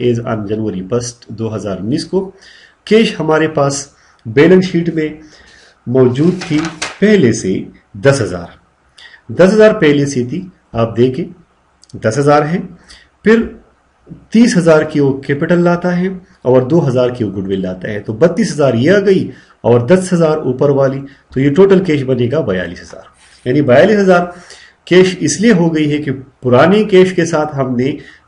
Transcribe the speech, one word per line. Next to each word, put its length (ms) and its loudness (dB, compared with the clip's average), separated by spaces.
as 220 0
on 220 -6
जनवरी 360 -6
फर्स्ट 480 -8
दो 180 -8
हज़ार 300 -8
उन्नीस 240 -6
को। 180 -4
Cash 300 2
हमारे 320 0
पास 460 -4
बैलेंस 400 4
शीट 300 -2
में 240 -6
मौजूद 540 2
थी 180 -4
पहले 760 0
से 200 -4
दस 240 2
हज़ार, 360 -8
दस 220 4
हज़ार 220 6
पहले 300 2
से 200 -4
थी, 240 -10
आप 200 -2
देखें 280 0
दस 200 -2
हज़ार 260 2
है, 160 -4
फिर 140 4
तीस 240 4
हज़ार 260 4
की 160 -4
वो 120 2
कैपिटल 360 -2
लाता 300 0
है 180 -4
और 200 4
दो 140 0
हज़ार 320 0
की 120 -6
वो 80 -4
गुडविल 300 -4
लाता 300 -8
है, 80 -8
तो 160 -10
बत्तीस 360 0
हज़ार 240 0
ये 160 2
आ 100 4
गई 280 0
और 240 2
दस 260 2
हज़ार 320 0
ऊपर 260 0
वाली, 280 0
तो 400 -10
ये 120 2
टोटल 300 4
कैश 220 -2
बनेगा 380 -2
बयालीस 400 -6
हज़ार। 260 -20
यानी 180 0
बयालीस 340 4
हज़ार 360 2
कैश 300 4
इसलिए 360 0
हो 160 2
गई 180 -2
है 120 -2
कि 120 -6
पुराने 760 2
कैश 260 4
के 140 -2
साथ 300 -4
हमने 420 -4